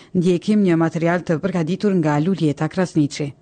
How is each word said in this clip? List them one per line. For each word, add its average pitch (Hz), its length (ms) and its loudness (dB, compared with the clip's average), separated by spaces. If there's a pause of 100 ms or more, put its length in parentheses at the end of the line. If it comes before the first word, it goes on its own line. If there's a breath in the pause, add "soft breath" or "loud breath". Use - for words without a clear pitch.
(120)
Ndjekim 185 560 2
një 170 80 4
material 165 480 0
të 156 160 -2
përgatitur 185 640 -2
nga 147 180 2
Lulieta 156 480 0
Krasniqi. 151 720 -2